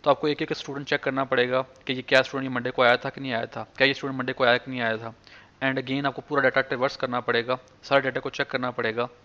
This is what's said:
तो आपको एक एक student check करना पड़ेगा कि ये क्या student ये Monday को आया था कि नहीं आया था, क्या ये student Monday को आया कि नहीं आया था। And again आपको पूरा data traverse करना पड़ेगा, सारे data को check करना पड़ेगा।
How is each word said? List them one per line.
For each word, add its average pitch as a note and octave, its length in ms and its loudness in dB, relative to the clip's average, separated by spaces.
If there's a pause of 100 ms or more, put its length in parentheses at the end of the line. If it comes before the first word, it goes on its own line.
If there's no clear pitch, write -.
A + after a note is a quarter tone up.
तो D3 60 4
आपको C#3+ 180 2
एक D3 140 -2
एक D#3 100 -4
student C#3+ 340 -8
check C#3+ 160 -2
करना C3+ 220 -2
पड़ेगा B2+ 380 2
कि - 300 -10
ये B2+ 100 -4
क्या C3 200 6
student C3+ 280 -4
ये C3 40 -6
Monday B2 160 -2
को B2+ 120 0
आया A#2+ 140 6
था C3+ 140 -6
कि - 100 -16
नहीं C3+ 120 -6
आया A#2 140 -4
था, - 300 -12
क्या C3+ 100 4
ये C#3 80 2
student C3+ 240 -6
Monday B2+ 140 -4
को C3 120 0
आया A#2+ 140 6
कि C3 120 -8
नहीं B2+ 100 -6
आया A2+ 160 0
था। A2+ 180 -12 (500)
And C3 200 -2
again C3+ 220 -4
आपको C3+ 160 -4
पूरा D3 200 0
data C3 180 4
traverse C3 360 -2
करना B2 240 -2
पड़ेगा, A#2+ 380 0 (240)
सारे C#3 200 4
data C3 180 -2
को C3+ 100 -6
check C#3+ 160 -4
करना B2+ 240 -4
पड़ेगा। A#2+ 380 -2 (160)